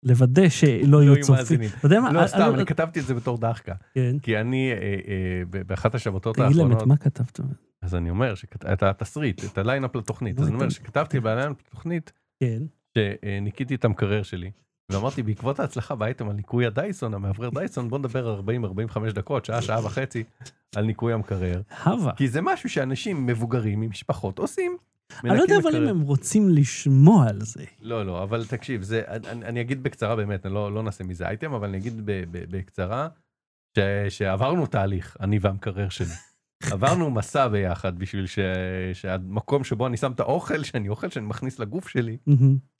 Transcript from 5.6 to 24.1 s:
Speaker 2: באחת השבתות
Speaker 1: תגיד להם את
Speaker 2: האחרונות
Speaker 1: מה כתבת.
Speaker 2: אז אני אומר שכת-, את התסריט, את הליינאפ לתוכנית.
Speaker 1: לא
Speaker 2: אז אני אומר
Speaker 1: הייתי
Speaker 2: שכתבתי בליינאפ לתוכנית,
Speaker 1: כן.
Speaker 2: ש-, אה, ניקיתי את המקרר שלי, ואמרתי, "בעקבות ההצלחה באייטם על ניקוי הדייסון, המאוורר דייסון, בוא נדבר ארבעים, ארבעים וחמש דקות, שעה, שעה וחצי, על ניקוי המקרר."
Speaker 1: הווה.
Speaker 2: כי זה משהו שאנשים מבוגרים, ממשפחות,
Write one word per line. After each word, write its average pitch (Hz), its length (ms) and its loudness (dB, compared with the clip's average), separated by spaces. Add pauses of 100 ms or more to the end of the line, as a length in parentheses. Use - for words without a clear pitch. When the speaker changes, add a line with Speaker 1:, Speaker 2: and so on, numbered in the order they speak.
Speaker 2:
באחת 95 280 0
השבתות 110 420 -4
Speaker 1:
תגיד 120 100 4
להם 135 60 6
את 165 80 6
Speaker 2:
האחרונות 120 260 4
Speaker 1:
מה 143 100 6
כתבת. - 440 -2 (420)
Speaker 2:
אז 92 120 -4
אני 85 160 -2
אומר 110 240 -2
שכת-, - 380 -14
את 98 100 0
התסריט, 104 640 -2
את 98 140 -6
הליינאפ 127 380 -2
לתוכנית. 117 400 -6
Speaker 1:
לא 135 60 0
Speaker 2:
אז 156 60 2
אני 123 60 0
אומר 131 100 -2
Speaker 1:
הייתי - 100 -2
Speaker 2:
שכתבתי - 460 -4
בליינאפ 123 360 -2 (120)
לתוכנית, 165 440 -8 (300)
Speaker 1:
כן. 117 200 -2 (360)
Speaker 2:
ש-, 101 260 -2
אה, 101 180 -4
ניקיתי 123 320 -6
את - 100 -6
המקרר 104 380 2
שלי, 92 280 -8 (420)
ואמרתי, 123 300 -2
"בעקבות 110 380 -4
ההצלחה - 340 -6
באייטם 110 340 -4
על 101 80 -6
ניקוי 120 300 0
הדייסון, 120 480 -4
המאוורר 98 360 -4
דייסון, 123 400 -6
בוא 135 80 -4
נדבר 127 360 -4
ארבעים, 110 300 -4
ארבעים 101 260 -4
וחמש 110 220 -4
דקות, 107 320 -4
שעה, 117 180 -4
שעה 113 240 -2
וחצי, 120 380 -6 (520)
על 107 80 0
ניקוי 113 280 -2
המקרר." 92 480 -2 (240)
Speaker 1:
הווה. 190 280 2
Speaker 2:
כי 135 160 0
זה 131 140 -2
משהו 349 260 -2
שאנשים 135 580 -4
מבוגרים, 113 540 -2
ממשפחות, 104 580 -6